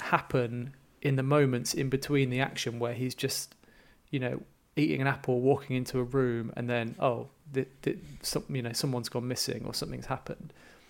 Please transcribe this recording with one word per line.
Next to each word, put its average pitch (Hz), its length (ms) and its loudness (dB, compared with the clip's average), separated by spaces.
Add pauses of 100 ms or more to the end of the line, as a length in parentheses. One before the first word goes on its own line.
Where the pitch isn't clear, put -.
happen 123 760 0 (260)
in 139 160 4
the 131 60 4
moments 135 500 4
in 139 160 0
between 135 400 2
the 123 120 0
action 117 380 -2
where 117 140 -2
he's 127 220 -2
just, - 400 -4 (560)
you 139 100 0
know, 127 220 -2 (340)
eating 151 240 4
an 135 60 2
apple, 131 340 2
walking 135 360 2
into 127 220 -2
a 127 60 2
room, 123 520 0
and 120 120 -2
then, 117 320 0
oh, 123 280 0 (240)
the, 131 140 0 (160)
the, - 160 0 (240)
some, - 260 -2
you 135 140 -2
know, 117 100 -4
someone's 123 380 -2
gone 123 180 -2
missing 123 380 -2
or 113 80 -4
something's - 320 -6
happened. - 480 -6 (360)